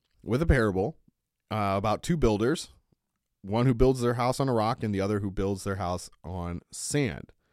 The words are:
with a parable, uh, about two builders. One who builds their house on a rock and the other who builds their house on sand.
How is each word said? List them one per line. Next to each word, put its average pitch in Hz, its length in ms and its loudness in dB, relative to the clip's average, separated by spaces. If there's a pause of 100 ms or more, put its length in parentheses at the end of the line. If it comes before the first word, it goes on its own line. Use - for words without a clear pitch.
(220)
with 120 220 -2
a - 20 0
parable, 110 520 2 (520)
uh, 101 260 -2
about 101 280 -2
two 175 140 0
builders. 120 520 2 (800)
One 113 180 2
who 131 80 4
builds 127 280 4
their 120 140 2
house 123 240 0
on 135 100 0
a 127 40 2
rock 113 300 0
and 107 100 -2
the 95 80 0
other 101 180 0
who 101 120 -4
builds 98 320 -4
their 98 140 -4
house 90 320 -4 (140)
on 87 380 -8 (100)
sand. 123 600 -6 (220)